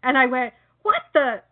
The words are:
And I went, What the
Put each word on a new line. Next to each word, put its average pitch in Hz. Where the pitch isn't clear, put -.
And 254
I 269
went, 254
What 427
the 262